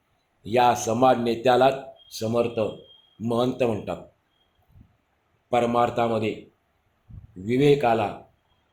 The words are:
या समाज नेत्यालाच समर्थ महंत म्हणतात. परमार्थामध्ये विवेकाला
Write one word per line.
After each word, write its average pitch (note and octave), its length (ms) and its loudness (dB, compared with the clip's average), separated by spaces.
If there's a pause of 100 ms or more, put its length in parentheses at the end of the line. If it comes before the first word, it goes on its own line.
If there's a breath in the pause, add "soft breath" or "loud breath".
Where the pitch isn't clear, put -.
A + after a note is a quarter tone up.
(440)
या A#2+ 300 2
समाज A#2+ 440 2
नेत्यालाच B2 560 2 (460)
समर्थ A#2 400 -2 (600)
महंत A#2+ 420 -2
म्हणतात. G2+ 340 -4 (1500)
परमार्थामध्ये A#2 960 0 (920)
विवेकाला A#2 840 2 (540)